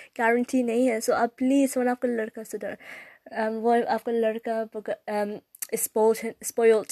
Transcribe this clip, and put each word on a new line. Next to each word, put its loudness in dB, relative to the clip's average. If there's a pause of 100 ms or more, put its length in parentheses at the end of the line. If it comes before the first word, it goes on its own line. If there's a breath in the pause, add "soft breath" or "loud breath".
(180 loud breath)
گارنٹی 2
نہیں 2
ہے۔ 0
So 0
آپ 0
پلیز، 2
ورنہ 0
آپ -4
کا 0
لڑکا -6
سدھر، -10 (600 loud breath)
um، -2
وہ 2 (120)
آپ -2
کا -2
لڑکا -2 (100)
بگ-، -8
um، -2 (460)
spoiled، 0
spoiled 2